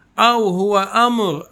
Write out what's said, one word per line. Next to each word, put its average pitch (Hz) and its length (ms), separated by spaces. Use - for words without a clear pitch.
أو 226 300
هو 196 300
أمر 208 720